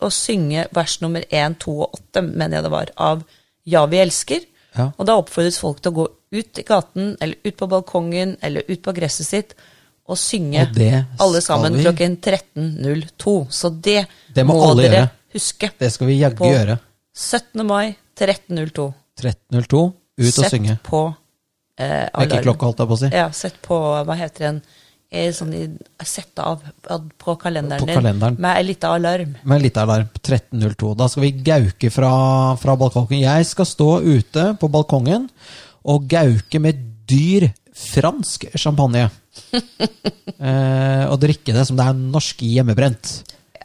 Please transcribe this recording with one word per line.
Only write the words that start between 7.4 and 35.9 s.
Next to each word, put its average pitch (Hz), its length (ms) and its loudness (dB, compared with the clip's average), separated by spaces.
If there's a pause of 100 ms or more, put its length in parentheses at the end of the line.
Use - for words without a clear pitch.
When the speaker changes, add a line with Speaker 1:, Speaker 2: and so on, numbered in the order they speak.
Speaker 1:
ut 208 140 -6
på 196 120 -6
balkongen, 180 720 -4
eller 151 260 -6
ut 180 140 -6
på 190 120 -6
gresset 165 340 -6
sitt, 208 260 -6 (560)
og 180 80 -6
synge 156 460 -2
Speaker 2:
Og - 100 0
det 120 320 4 (140)
Speaker 1:
alle 175 220 4
Speaker 2:
skal 160 180 -2
Speaker 1:
sammen 160 160 2
Speaker 2:
vi. 143 80 2
Speaker 1:
klokken 175 380 2
tretten 156 580 -4
null 147 260 -4 (120)
to. 196 320 0
Så 175 200 -4
det 190 360 0 (280)
Speaker 2:
Det 131 120 4
må 160 100 6
Speaker 1:
må 156 160 6
Speaker 2:
alle 123 120 6
Speaker 1:
dere 113 120 6
Speaker 2:
gjøre. 123 160 4 (220)
Speaker 1:
huske - 440 -6
Speaker 2:
Det 123 140 0
skal 127 160 -2
vi 135 120 2
jaggu 135 180 2
Speaker 1:
på 107 140 4
Speaker 2:
gjøre. 117 280 2 (360)
Speaker 1:
syttende 233 500 -6
mai, 202 300 -2 (200)
tretten 190 400 -2
null 156 140 -4
to. 139 240 -6 (220)
Speaker 2:
Tretten - 360 -6
null 123 140 0
to, 151 200 4 (320)
ut 123 100 2
og 120 60 2
Speaker 1:
Sett 143 180 2
Speaker 2:
synge. 110 300 0
Speaker 1:
på, 156 200 -2 (760)
eh, 98 360 -4
alarm. 131 160 0
Speaker 2:
Vekkerklokka, 127 360 0
holdt 120 120 -2
jeg 117 100 0
på 113 60 0
å 110 60 2
si. 135 120 0
Speaker 1:
Ja, 170 200 0
sett - 300 -10
på, 170 180 -2 (260)
hva 160 100 -4
heter 165 240 -10
den? 151 220 -4 (480)
Eh, 170 220 -4
sånn 160 220 -8
i, 165 160 -8 (340)
sett - 340 -12
av, 160 240 -6 (280)
av 165 140 -8 (140)
på 170 220 -6
kalenderen 147 400 -4
Speaker 2:
På 135 60 -2
Speaker 1:
din 165 100 -2
Speaker 2:
kalenderen. 113 440 2
Speaker 1:
med 180 180 0
en 185 100 2
liten 175 220 -4
alarm. 170 540 -2
Speaker 2:
Med 135 120 4
en 147 80 4
liten 117 200 2
alarm. 110 260 2 (120)
Tretten - 380 -2
null 107 160 0
to. 107 200 -2
Da 123 120 2
skal 139 160 -2
vi 143 80 2
gauke 131 580 2
fra, 131 680 4
fra 135 180 2
balkongen. 127 460 2
Jeg 147 240 4
skal - 200 0
stå 156 380 2
ute 165 560 2
på 160 100 0
balkongen 156 600 0 (560)
og 143 240 0